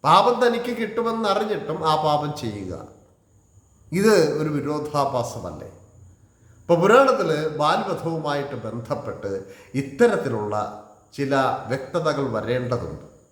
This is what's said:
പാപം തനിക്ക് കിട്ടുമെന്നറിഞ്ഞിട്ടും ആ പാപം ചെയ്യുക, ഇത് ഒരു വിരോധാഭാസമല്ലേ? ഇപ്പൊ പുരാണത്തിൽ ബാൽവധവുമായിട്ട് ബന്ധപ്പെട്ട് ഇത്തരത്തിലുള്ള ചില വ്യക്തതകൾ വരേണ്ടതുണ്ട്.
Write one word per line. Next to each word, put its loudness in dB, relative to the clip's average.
പാപം 6
തനിക്ക് 2
കിട്ടുമെന്നറിഞ്ഞിട്ടും -2
ആ 4
പാപം 0
ചെയ്യുക, -8
ഇത് 6
ഒരു -2
വിരോധാഭാസമല്ലേ? -4
ഇപ്പൊ 2
പുരാണത്തിൽ 4
ബാൽവധവുമായിട്ട് -2
ബന്ധപ്പെട്ട് -8
ഇത്തരത്തിലുള്ള 0
ചില -2
വ്യക്തതകൾ -2
വരേണ്ടതുണ്ട്. -4